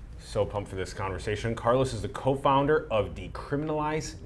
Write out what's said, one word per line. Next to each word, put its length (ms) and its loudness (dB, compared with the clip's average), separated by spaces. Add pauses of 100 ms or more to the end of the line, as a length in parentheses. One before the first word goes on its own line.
(240)
So 220 0
pumped 240 -4
for 60 -8
this 180 -4
conversation. 600 -2
Carlos 380 4
is 80 -4
the 80 -4
co-founder 800 4
of 240 2
Decriminalize 1000 -4 (120)